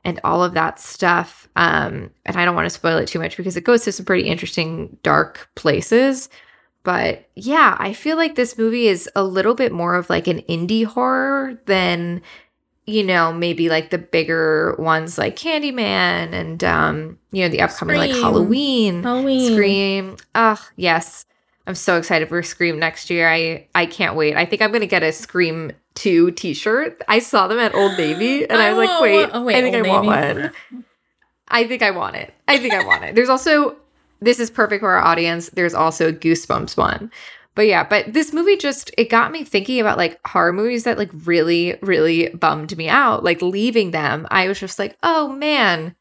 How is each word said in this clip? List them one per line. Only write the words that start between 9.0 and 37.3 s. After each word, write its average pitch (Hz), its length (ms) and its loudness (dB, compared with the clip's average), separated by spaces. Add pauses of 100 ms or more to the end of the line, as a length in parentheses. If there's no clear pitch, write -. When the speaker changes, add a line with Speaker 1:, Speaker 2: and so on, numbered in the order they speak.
Speaker 1:
a 202 80 0
little 190 340 0
bit 254 180 0
more 175 220 0
of, 180 140 -2
like, 170 180 -2
an 170 160 -2
indie 175 420 -2
horror 262 800 -2
than, 175 560 -2 (640)
you 214 180 -2
know, 170 300 2
maybe, 170 340 -2
like, 160 220 0
the 180 80 -4
bigger 165 840 0
ones 160 380 -2
like - 180 -2
Candyman 202 960 -2
and, 165 320 -6
um, 156 560 0 (140)
you 190 100 0
know, 170 60 2
the 156 100 -2
upcoming, - 380 0
like, - 140 0
Speaker 2:
Scream. 247 120 -2
Speaker 1:
Halloween. 226 800 2
Speaker 2:
Halloween. 254 480 0
Speaker 1:
Scream. 196 640 0 (180)
Ugh, 220 260 0 (180)
yes. 170 480 -2 (400)
I'm 185 100 -10
so 175 220 0
excited 165 320 0
for 170 120 -2
Scream 170 380 -4
next 160 300 -6
year. 170 200 2
I, 165 460 -2
I 175 100 2
can't 170 300 -4
wait. 151 220 2
I 170 80 2
think 202 160 -2
I'm 214 100 2
gonna 220 140 0
get 175 180 2
a 156 80 2
Scream 160 640 -4 (200)
two 175 380 4
t-shirt. 214 800 -4
I 226 100 4
saw 190 300 2
them 226 100 0
at 226 160 0
Old 196 220 2
Navy, 185 520 0
and 226 120 4
I 208 80 4
was - 80 2
like, - 160 4
Speaker 2:
Oh, 330 80 2
Speaker 1:
"Wait, - 320 4
Speaker 2:
oh, 240 100 -4
wait, 247 140 2
Speaker 1:
I 254 40 4
think 254 140 0
Speaker 2:
Old 226 100 2
Speaker 1:
I 185 40 0
want 185 160 2 (320)
Speaker 2:
Navy. - 40 -6 (300)
Speaker 1:
one." 247 120 -16 (680)
I 233 180 2
think 240 140 -4
I 208 100 4
want 170 240 -6
it. - 180 -12 (140)
I 277 120 4
think 233 140 0
I 185 120 0
want - 180 0
it. 185 120 -8
There's 247 140 4
also, 285 460 2 (460)
this 240 180 4
is 226 100 -2
perfect 214 320 0
for 208 100 0
our 185 120 4
audience, 170 460 2
there's 175 240 0
also 160 360 2
a 156 40 -2
Goosebumps - 640 -2
one. - 340 -2 (440)